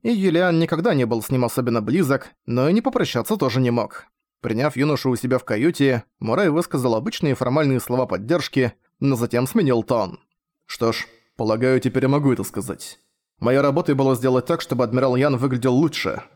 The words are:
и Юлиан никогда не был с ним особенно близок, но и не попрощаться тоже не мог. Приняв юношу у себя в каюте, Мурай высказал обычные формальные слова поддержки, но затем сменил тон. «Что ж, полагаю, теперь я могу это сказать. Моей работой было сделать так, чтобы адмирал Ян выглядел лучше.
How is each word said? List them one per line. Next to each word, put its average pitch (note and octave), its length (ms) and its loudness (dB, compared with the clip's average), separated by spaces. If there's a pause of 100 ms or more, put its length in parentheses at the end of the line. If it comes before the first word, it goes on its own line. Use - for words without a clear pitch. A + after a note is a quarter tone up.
и A3+ 80 0
Юлиан F3+ 480 2
никогда E3 340 0
не C3 120 2
был A2+ 160 -2
с - 80 -12
ним B2+ 160 0
особенно A#2 360 -2
близок, C3+ 500 0 (140)
но B2 220 0
и E3 60 2
не A3+ 80 2
попрощаться G#3+ 560 -2
тоже C3 240 0
не B2 100 2
мог. A#2 360 -4 (340)
Приняв A#2+ 340 -2
юношу C3+ 340 0
у B2+ 60 2
себя B2+ 220 -2
в - 80 -4
каюте, B2+ 580 0 (160)
Мурай D3+ 300 0
высказал C#3+ 460 0
обычные C#3 400 -2
формальные C3+ 440 0
слова B2 260 -2
поддержки, A#2+ 680 -2 (260)
но C3+ 160 2
затем A#2+ 320 0
сменил C3+ 360 2
тон. G#2 360 -2 (460)
«Что - 260 -2
ж, - 160 -6 (300)
полагаю, A#2 420 2
теперь C3 240 0
я C3 60 2
могу C#3 240 2
это G#2+ 100 -2
сказать. - 560 -10 (400)
Моей B2 200 2
работой C#3+ 360 2
было C3+ 200 2
сделать B2+ 300 0
так, E3 140 -2
чтобы B2+ 240 -2
адмирал B2+ 320 0
Ян C3+ 220 2
выглядел B2+ 360 0
лучше. C#3+ 500 0 (120)